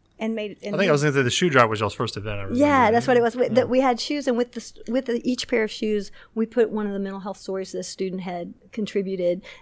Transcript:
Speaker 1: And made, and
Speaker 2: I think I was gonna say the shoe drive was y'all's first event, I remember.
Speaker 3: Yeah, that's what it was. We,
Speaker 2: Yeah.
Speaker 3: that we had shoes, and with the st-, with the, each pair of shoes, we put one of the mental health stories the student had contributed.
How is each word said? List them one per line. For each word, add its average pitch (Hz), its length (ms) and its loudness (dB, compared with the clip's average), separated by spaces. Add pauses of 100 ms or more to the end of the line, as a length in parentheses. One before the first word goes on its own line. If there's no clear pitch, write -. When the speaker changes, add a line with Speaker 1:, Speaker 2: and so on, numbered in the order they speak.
(180)
Speaker 1:
And 226 160 -4
made, 208 280 -8
and - 120 -6
Speaker 2:
I 156 40 0
think 190 100 4
I 160 40 6
was 143 100 4
gonna 151 100 4
say 139 80 2
the 123 80 2
shoe 175 220 2
drive 127 180 8
was 107 120 -2
y'all's 104 120 0
first - 240 -6
event, 104 220 -8
I 98 60 -8
remember. 240 140 -4
Speaker 3:
Yeah, 269 320 4
that's 226 160 2
what 247 120 4
it 233 40 6
was. 233 140 0
We, 254 60 0
Speaker 2:
Yeah. 233 100 2
Speaker 3:
that 233 160 4
we 247 120 4
had 247 200 2
shoes, 294 260 -4
and 254 80 2
with 240 180 -2
the 233 100 -10
st-, - 260 -16
with 262 160 0
the, 240 160 -2 (100)
each 247 160 -4
pair 233 160 2
of 214 80 -2
shoes, 214 400 -2 (240)
we 220 120 0
put 226 240 2
one 214 160 -4
of 202 80 -6
the 196 40 -6
mental 196 220 -6
health 190 160 -8
stories 190 360 -8
the 185 100 -6
student 190 400 -6
had 180 320 -8 (180)
contributed. 190 720 -2 (200)